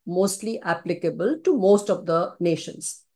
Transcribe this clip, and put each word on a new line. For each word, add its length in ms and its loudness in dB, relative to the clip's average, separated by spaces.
mostly 560 0
applicable 800 -2
to 140 4
most 320 4
of 160 -2
the 340 0
nations. 640 -4